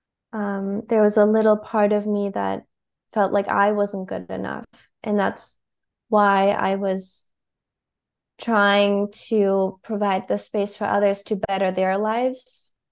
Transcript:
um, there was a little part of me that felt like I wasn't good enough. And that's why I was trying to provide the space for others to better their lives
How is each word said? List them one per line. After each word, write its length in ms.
um, 560
there 140
was 160
a 80
little 320
part 340
of 140
me 240
that 340
felt 200
like 160
I 240
wasn't 360
good 220
enough. 340
And 160
that's 400
why 420
I 260
was 500
trying 720
to 720
provide 460
the 100
space 380
for 80
others 400
to 120
better 360
their 260
lives 720